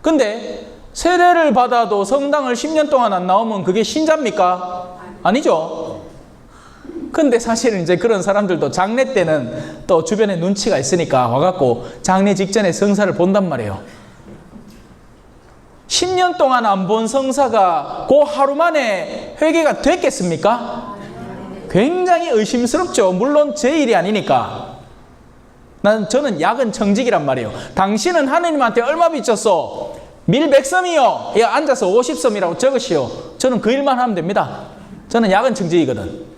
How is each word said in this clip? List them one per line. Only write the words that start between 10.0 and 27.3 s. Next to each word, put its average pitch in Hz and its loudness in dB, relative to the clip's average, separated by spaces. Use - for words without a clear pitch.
주변에 202 0
눈치가 190 -2
있으니까 131 0
와갖고 131 0
장례 196 2
직전에 196 0
성사를 202 2
본단 190 2
말이에요. 110 -6
십 - -2
년 359 0
동안 254 2
안 190 0
본 220 0
성사가 226 0
그 269 6
하루 277 2
만에 269 -2
회개가 302 2
됐겠습니까? 233 -2
굉장히 339 0
의심스럽죠. 240 0
물론 285 2
제 294 0
일이 233 4
아니니까. 160 0
난, 208 2
저는 254 0
야근 226 0
청직이란 202 0
말이에요. 127 -2